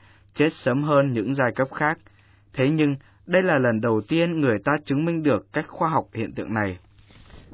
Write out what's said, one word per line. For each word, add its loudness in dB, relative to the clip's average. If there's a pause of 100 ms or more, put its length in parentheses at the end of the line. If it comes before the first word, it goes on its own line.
(340)
chết 2
sớm -2
hơn 4
những -2
giai 0
cấp -2
khác. -2 (560)
Thế 0
nhưng, 2 (300)
đây 2
là 2
lần 2
đầu 2
tiên 0
người 2
ta 2 (140)
chứng 0
minh -2
được 0
cách -4
khoa -4
học -2
hiện -6
tượng -8
này. -2 (760)